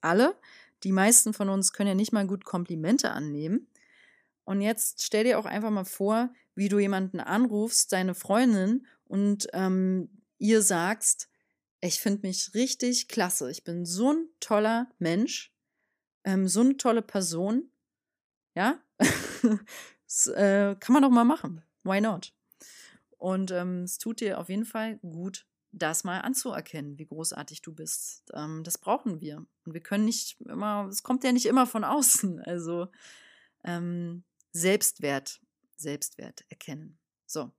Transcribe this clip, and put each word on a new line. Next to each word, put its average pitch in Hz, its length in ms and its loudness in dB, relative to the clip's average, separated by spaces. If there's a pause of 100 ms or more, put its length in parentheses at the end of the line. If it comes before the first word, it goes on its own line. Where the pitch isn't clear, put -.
alle. 208 380 4 (440)
Die 190 80 0
meisten 214 420 6
von 196 160 -2
uns 196 240 0
können 202 160 0
ja 185 60 2
nicht 214 180 0
mal 202 140 2
gut 196 180 -6
Komplimente 175 640 0
annehmen. 151 560 -4 (760)
Und 196 180 -2
jetzt 214 420 -2
stell 220 200 2
dir 240 160 4
auch 214 60 -4
einfach 214 260 -2
mal 196 140 0
vor, 220 460 0 (220)
wie 196 160 0
du 208 100 4
jemanden 190 400 0
anrufst, 214 720 0
deine 185 220 2
Freundin, 220 720 2 (220)
und, 202 460 0
ähm, 185 560 0 (280)
ihr 214 240 4
sagst, 190 680 0 (520)
„Ich 180 180 -2
find 202 240 -2
mich 190 300 -6
richtig 247 540 0
klasse, 180 440 -2
ich - 120 -12
bin 175 220 -6
so 208 280 2
ein 320 160 -2 (100)
toller 226 500 0 (100)
Mensch, 175 540 -2 (680)
ähm, 190 240 2
so 196 140 2
eine 269 160 6
tolle 226 240 2
Person.“ 190 680 -2 (840)
Ja? 226 240 2 (200)
<laughs> - 680 0 (420)
S-, - 200 0
äh, 202 520 4
kann - 140 2
man 277 100 8
doch 277 60 6
mal 233 160 8
machen. 240 380 0 (200)
Why 190 180 2
not? 208 320 -4 (840)
Und, 185 340 -2
ähm, 180 320 -4
es - 140 -8
tut 226 240 -6
dir 202 180 -2
auf 175 100 -10
jeden 214 160 -4
Fall 220 340 -6
gut, 180 480 -12 (240)
das 160 320 -2
mal 185 160 -4
anzuerkennen, 151 800 -6
wie 156 60 -14
großartig 151 560 -10
du 165 120 -16
bist. - 600 -12
Ähm, 160 300 -8
das 170 140 -6
brauchen 196 440 -4
wir. 151 240 -12 (200)
Und 160 80 -12
wir 165 80 -12
können 208 240 0
nicht - 360 -4
immer, 202 460 -6
es 196 160 -8
kommt 254 200 -2
ja 262 80 2
nicht 240 160 2
immer 254 200 4
von 220 160 -4
außen. 190 580 2
Also, 170 460 -4 (760)
ähm, 175 600 -6 (280)
Selbstwert, 170 920 0 (340)
Selbstwert - 720 -10
erkennen. 156 500 -16 (260)
So, 135 340 -8